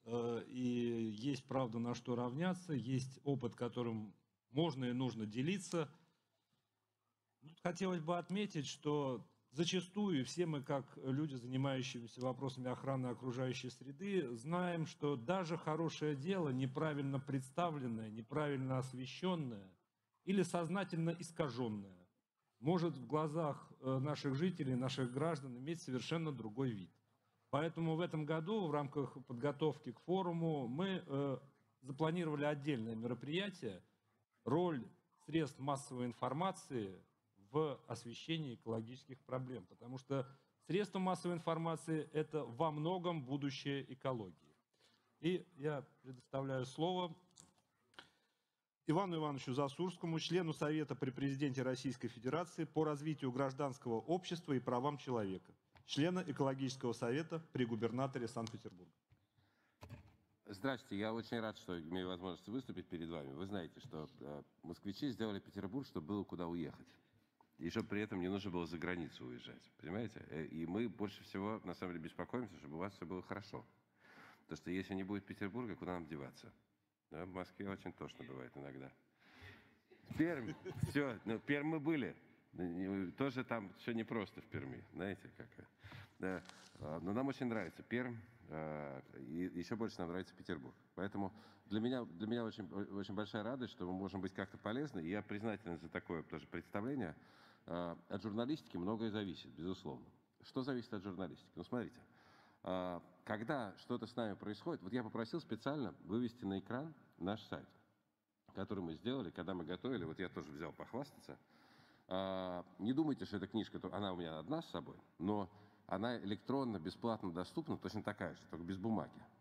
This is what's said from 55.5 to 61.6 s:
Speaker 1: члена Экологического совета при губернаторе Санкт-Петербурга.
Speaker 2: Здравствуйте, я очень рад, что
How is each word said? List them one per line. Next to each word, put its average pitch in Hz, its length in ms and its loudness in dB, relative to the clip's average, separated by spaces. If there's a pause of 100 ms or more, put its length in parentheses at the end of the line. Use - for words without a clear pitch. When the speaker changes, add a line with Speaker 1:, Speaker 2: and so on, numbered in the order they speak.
Speaker 1:
члена 175 400 4
Экологического 135 680 2
совета 160 480 0 (120)
при 131 100 4
губернаторе 117 640 2
Санкт-Петербурга. 104 640 -6 (1600)
Speaker 2:
Здравствуйте, 104 500 -2
я 110 160 2
очень 113 260 -2
рад, 110 180 -2
что 87 220 -4